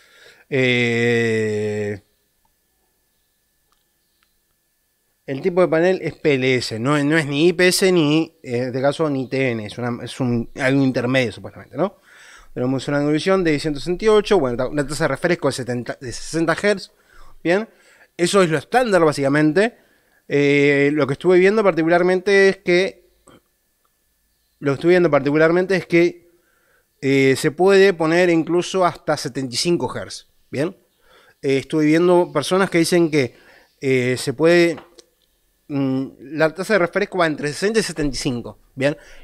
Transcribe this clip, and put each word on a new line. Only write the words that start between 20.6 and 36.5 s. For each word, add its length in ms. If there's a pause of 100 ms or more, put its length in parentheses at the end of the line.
lo 140
que 60
estuve 260
viendo 240
particularmente 840
es 80
que, 520 (1500)
lo 140
que 20
estuve 200
viendo 180
particularmente 640
es 100
que, 420 (720)
eh, 360
se 160
puede 420
poner 360
incluso 540
hasta 320
setenta 380
y 20
cinco 400
hertz, 300 (240)
¿bien? 260 (640)
Eh, 180
estuve 260
viendo 480
personas 360
que 100
dicen 340
que, 240 (440)
eh, 380
se 140
puede, 440 (920)
mm, 380 (260)
la 200